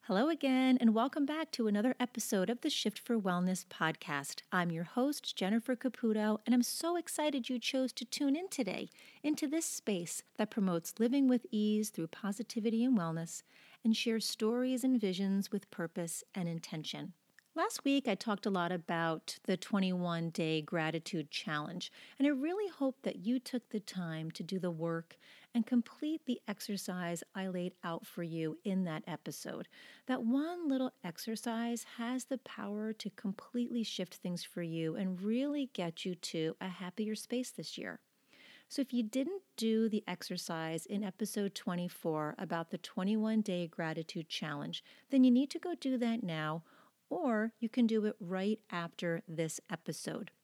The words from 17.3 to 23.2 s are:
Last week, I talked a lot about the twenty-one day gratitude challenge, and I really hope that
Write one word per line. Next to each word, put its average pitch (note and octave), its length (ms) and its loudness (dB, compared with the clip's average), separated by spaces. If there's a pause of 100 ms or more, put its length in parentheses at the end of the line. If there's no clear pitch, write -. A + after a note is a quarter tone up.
Last F#4+ 300 -2
week, C#4 240 2
I G3+ 80 2
talked G3+ 300 -4
a G#3+ 40 2
lot F3 220 0
about E3 720 -2
the F#3 140 0
twenty-one F3+ 720 0
day D#3+ 320 0
gratitude D#3+ 680 -2
challenge, D3+ 640 -6 (260)
and C4+ 80 4
I D4 60 6
really E4+ 380 0
hope C4+ 340 -2
that F#3 220 -4